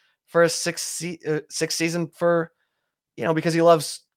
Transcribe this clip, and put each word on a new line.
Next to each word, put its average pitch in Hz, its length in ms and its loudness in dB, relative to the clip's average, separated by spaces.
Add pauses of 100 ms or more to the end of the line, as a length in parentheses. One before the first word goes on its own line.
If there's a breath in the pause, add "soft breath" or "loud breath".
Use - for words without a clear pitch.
(260)
for 170 160 2
a 165 60 6
sixth - 380 -6
se-, 175 400 -10
uh, 151 220 -2
sixth - 300 -4
season 165 300 -2
for, 170 420 -2 (680)
you 117 80 -6
know, 165 80 2
because 160 220 0
he 165 80 4
loves 165 380 4 (160)